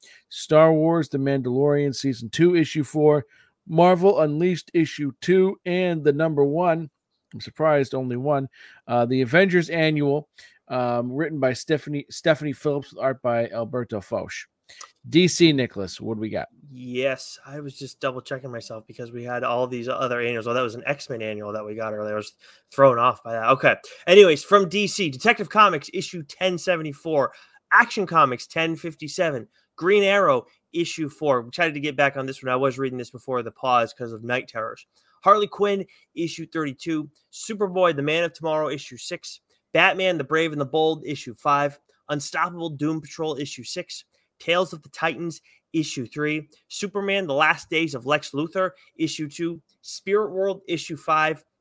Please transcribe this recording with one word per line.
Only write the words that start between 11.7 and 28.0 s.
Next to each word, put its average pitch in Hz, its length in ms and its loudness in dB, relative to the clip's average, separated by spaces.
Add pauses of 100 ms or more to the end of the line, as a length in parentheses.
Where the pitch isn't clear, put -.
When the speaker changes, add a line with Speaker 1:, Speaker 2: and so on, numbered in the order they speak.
Speaker 1:
Stephanie 151 440 -2
Phillips 143 400 -4
with - 80 -12
art 127 200 -2
by 117 280 0
Alberto 117 520 -6
Foch. - 320 -6 (760)
D 170 180 6
C, 165 240 4
Nicholas, 110 480 -4
what 113 160 -6
do 104 60 -8
we 110 80 -6
got? 98 180 -6 (240)
Speaker 2:
Yes, 127 760 -6
I 139 140 -14
was 143 180 -14
just - 220 -14
double 131 220 -6
checking 131 300 -10
myself 113 360 -14
because 117 240 -14
we 120 120 -12
had 123 200 -4
all 123 240 0
these 123 220 -6
other 123 320 -2
annuals. 120 260 -4
Oh, 117 60 -2
that 127 80 0
was 117 140 -4
an 120 100 -14
X-Men 135 360 -6
annual 104 300 -8
that 107 140 -8
we 107 100 -10
got 110 180 -6
earlier. 107 200 -6
I 107 40 -2
was 104 160 -10 (380)
thrown 135 260 6
off 117 240 2
by 117 120 -10
that. 113 160 0
Okay. 131 260 6 (320)
Anyways, 175 380 8
from 196 240 4
D 196 180 0
C, 180 220 -2
Detective 202 400 0
Comics 196 440 4
issue 160 300 -8
ten 185 340 -4
seventy-four, 156 760 -2 (400)
Action 214 320 4